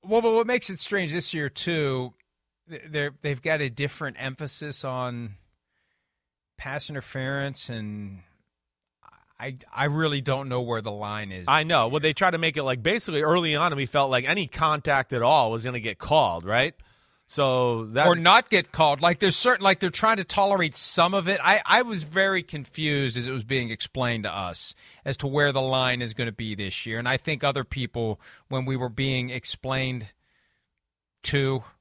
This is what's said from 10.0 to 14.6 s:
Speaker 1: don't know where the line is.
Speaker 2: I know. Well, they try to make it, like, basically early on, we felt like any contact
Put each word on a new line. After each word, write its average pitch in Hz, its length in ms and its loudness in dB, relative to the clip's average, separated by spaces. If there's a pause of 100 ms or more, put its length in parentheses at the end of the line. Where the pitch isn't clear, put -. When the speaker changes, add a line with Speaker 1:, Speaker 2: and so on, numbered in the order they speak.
Speaker 1:
don't 135 260 -2
know 127 140 -2
where 117 200 -2
the 107 100 -6
line 104 400 -6
is. 92 160 -10
Speaker 2:
I 151 160 6
know. 156 260 4
Well, 147 100 0
they 151 140 2
try 185 180 2
to 165 60 -4
make 165 200 -2
it, 147 60 -4
like, 127 200 -2
basically 165 380 -2
early 160 340 2
on, 156 200 2
we 139 100 -2
felt 135 260 2
like 127 140 2
any 165 220 0
contact 151 640 0